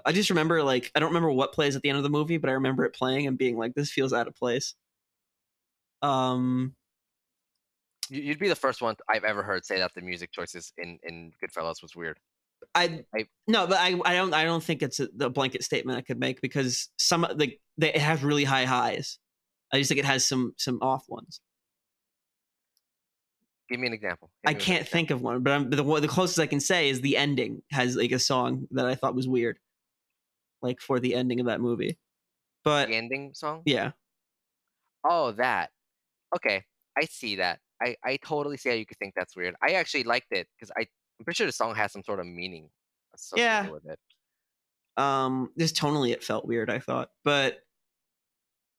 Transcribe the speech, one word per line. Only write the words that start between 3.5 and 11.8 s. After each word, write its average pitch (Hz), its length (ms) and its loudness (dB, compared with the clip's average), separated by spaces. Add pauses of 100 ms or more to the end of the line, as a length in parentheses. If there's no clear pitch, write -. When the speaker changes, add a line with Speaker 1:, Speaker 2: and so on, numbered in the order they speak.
Speaker 1:
like, 117 160 -2
"This 147 180 -2
feels 131 220 0
out 117 140 0
of - 80 -16
place." 123 400 -2 (1300)
Um, 127 760 2 (1300)
Speaker 2:
You, 139 120 -10
you'd 147 180 -6
be 185 100 0
the 160 60 2
first 131 260 -2
one 113 140 0 (120)
I've 107 160 2
ever 101 200 0
heard 98 220 -2
say 95 140 0
that 90 140 0
the 90 80 -12
music 87 300 -8
choices 85 460 -10
in, 85 260 -12
in 85 280 -14 (120)
Goodfellas 82 380 -8